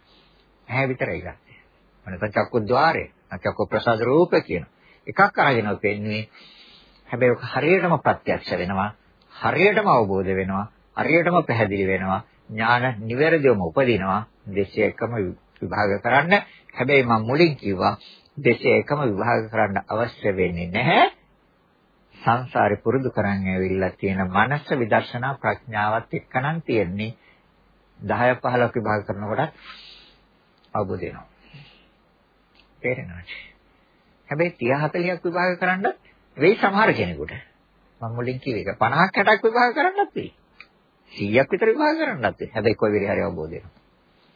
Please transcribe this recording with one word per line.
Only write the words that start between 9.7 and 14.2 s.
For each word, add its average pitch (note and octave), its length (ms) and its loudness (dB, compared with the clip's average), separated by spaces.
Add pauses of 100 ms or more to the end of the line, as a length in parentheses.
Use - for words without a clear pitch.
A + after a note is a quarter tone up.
අවබෝධ G2 460 2
වෙනවා, F#2+ 320 -2 (260)
හරියටම D#3+ 500 2
පැහැදිලි G2+ 460 0
වෙනවා. F#2 340 0 (240)
ඥාන A2+ 380 0 (140)
නිවැරදිවම B2+ 640 2
උපදිනවා. G2+ 640 0 (180)